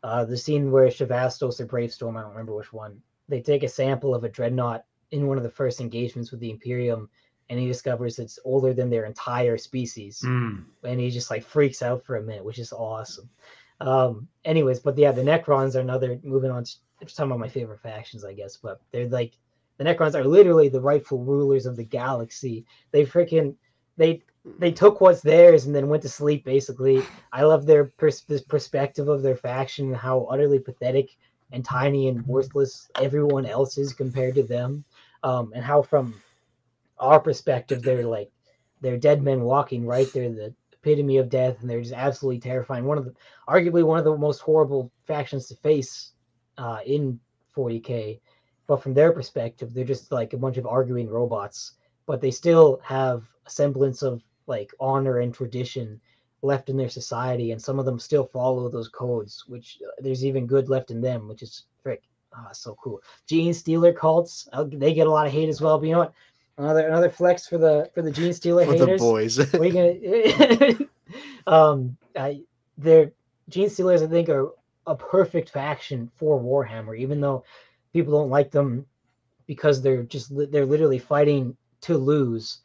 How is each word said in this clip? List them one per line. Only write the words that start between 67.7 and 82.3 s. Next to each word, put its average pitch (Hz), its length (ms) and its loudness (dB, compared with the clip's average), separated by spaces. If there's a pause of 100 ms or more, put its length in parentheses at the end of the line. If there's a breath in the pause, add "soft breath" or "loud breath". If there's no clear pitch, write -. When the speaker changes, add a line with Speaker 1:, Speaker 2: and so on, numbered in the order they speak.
Speaker 1:
for 170 80 -4
the 160 80 -4
Gene 165 220 -2
Stealer 170 320 2
Speaker 3:
For - 100 2
the 165 120 4
Speaker 1:
haters. 190 140 0
Speaker 3:
boys. 113 380 0
<laughs> 139 140 0
Speaker 1:
What 175 80 2
are 165 60 2
you 220 1120 4
gonna, 285 100 -8 (580 loud breath)
<laughs> - 0 -
um, 143 500 6 (200)
I, 143 260 -6 (340)
they're, 156 360 6 (360)
Gene 202 220 -2
Stealers, 180 320 2
I 156 40 0
think, 165 220 0
are 139 220 0 (360)
a 160 100 -2
perfect - 540 0
faction 135 680 -8
for 151 240 0
Warhammer, 113 580 -4
even 139 220 -4
though 139 240 -4 (480 soft breath)
people 151 200 -2
don't 147 180 0
like 143 200 2
them 139 360 -2 (600)
because 143 360 0
they're 131 200 2
just 120 280 -12
li-, 143 160 -4
they're 143 200 0
literally 143 320 2
fighting 143 580 0 (260)
to 170 160 0
lose 131 680 0